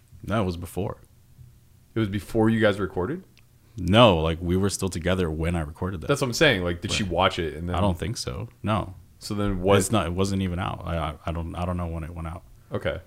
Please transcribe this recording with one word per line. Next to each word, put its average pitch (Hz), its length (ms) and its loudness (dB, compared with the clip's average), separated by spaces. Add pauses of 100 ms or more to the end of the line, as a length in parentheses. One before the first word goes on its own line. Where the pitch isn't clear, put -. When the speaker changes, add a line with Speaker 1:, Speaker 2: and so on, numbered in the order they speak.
(240)
Speaker 1:
No, 107 180 -2
it 95 40 0
was 87 120 -2
before. 90 400 -6 (960)
Speaker 2:
It 113 60 -2
was 104 100 0
before 110 400 2
you 113 100 2
guys 104 200 4
recorded? 101 440 -4 (540)
Speaker 1:
No, 95 400 8
like, 80 240 0
we 90 160 2
were 98 140 2
still - 180 -4
together 87 400 0
when 80 260 -2
I 85 60 -2
recorded 85 400 -6
that. - 60 -10
Speaker 2:
That's 139 140 0
what 135 60 0
I'm 117 60 -4
saying. 120 300 4
Like, 87 180 -2
did 98 100 -4
she - 120 0
Speaker 1:
Right. 90 80 -4
Speaker 2:
watch 92 280 2
it 80 160 -4
and 85 140 -6
then 87 60 -2
Speaker 1:
I 85 60 2
don't 95 180 2
think 85 180 -6
so. - 320 -8 (140)
No. 101 320 -2 (240)
Speaker 2:
So - 160 -8
then 101 260 0
what? 98 160 6
Speaker 1:
It's 95 140 2
not, 95 160 2
it 87 60 -2
wasn't 95 280 0
even 90 180 -2
out. - 260 -6
I, 85 120 -4
I, 78 160 -4 (140)
I 87 40 -2
don't, 82 240 -6
I 87 100 -4
don't 90 120 -2
know 87 100 -4
when 82 160 -6
it 80 120 -10
went 82 120 -8
out. 82 160 -10 (280)
Speaker 2:
Okay. 85 360 -4